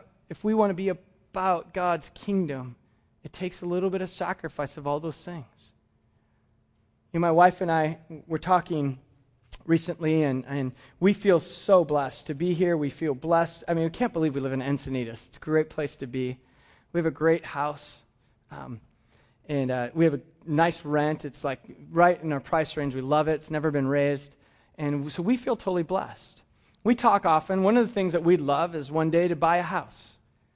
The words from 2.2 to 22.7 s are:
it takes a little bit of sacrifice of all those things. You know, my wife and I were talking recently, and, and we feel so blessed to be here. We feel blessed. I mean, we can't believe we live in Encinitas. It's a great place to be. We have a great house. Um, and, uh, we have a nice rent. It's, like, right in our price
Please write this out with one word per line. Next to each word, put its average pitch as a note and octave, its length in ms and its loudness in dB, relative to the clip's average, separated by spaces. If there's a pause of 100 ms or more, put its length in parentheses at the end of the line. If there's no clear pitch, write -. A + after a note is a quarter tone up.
it - 80 -16
takes F3+ 300 -10
a F3 60 -8
little F3+ 240 0
bit F#3 100 -2
of F3+ 80 -8
sacrifice E3 680 -8
of C#3+ 100 -8
all C#3+ 120 -2
those D#3+ 240 -10
things. E3+ 220 -12 (1700)
You E3+ 60 -2
know, E3+ 80 2
my E3 60 4
wife F3+ 280 6
and E3+ 100 -2
I D#3+ 280 0 (260)
were D#3+ 140 -4
talking D#3+ 580 0 (680)
recently, D#3+ 560 0
and, C3 240 -2
and C3+ 240 -4 (280)
we G3+ 140 4
feel G3 260 4
so F3+ 460 2
blessed C#3 420 -4
to D#3 60 -4
be E3+ 220 -2
here. F3 200 2
We D3 140 -2
feel D3+ 240 -4
blessed. E3 540 0
I E3+ 80 0
mean, E3 80 0
we E3 80 -2
can't A#3+ 220 -2
believe D#3+ 200 0
we C#3 80 -4
live C3+ 120 -2
in C3 80 -2
Encinitas. B2+ 680 -4
It's - 100 -20
a - 40 -20
great D#3 280 0
place - 280 -6
to C3+ 100 -8
be. B2+ 320 -6 (540)
We E3+ 60 0
have D#3+ 60 0
a D#3+ 60 0
great E3 340 2
house. D3 560 -8 (480)
Um, C3 320 -14 (680)
and, C3+ 240 -2
uh, B2 220 -2
we E3 120 4
have D3 100 4
a B2+ 60 -6 (240)
nice E3 400 2
rent. D3+ 400 0
It's, - 180 -12
like, C3+ 160 -4 (320)
right F3 300 4
in D#3 120 -4
our C#3 60 -2
price - 380 -2